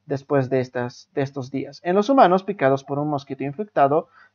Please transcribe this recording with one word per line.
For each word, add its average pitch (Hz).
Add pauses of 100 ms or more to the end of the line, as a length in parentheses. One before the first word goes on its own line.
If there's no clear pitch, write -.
después 139
de 131
estas, 123
de 147
estos 135
días. -
En 175
los 208
humanos 190
picados 135
por 139
un 151
mosquito 139
infectado, 151 (280)